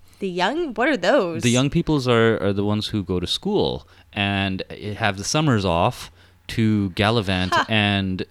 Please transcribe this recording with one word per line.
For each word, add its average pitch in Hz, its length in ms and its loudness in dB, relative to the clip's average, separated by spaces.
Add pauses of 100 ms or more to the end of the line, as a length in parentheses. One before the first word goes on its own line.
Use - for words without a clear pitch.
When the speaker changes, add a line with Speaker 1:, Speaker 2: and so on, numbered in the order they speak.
(200)
Speaker 1:
The 196 100 -6
young? 226 460 -2
What 240 120 0
are 302 80 2
those? 180 480 0
Speaker 2:
The 123 60 2
young 127 200 2
peoples 151 380 0
are, 113 340 4
are 101 120 0
the 101 100 0
ones 104 240 -2
who 104 160 -2
go 90 160 -2
to 87 80 -4
school 107 580 -2 (280)
and 98 500 -2 (320)
have 101 220 -2
the 98 80 -6
summers 139 400 0
off 92 460 0 (380)
to 107 420 0
gallivant 95 600 0
Speaker 1:
Ha. 330 140 0
Speaker 2:
and, 101 640 0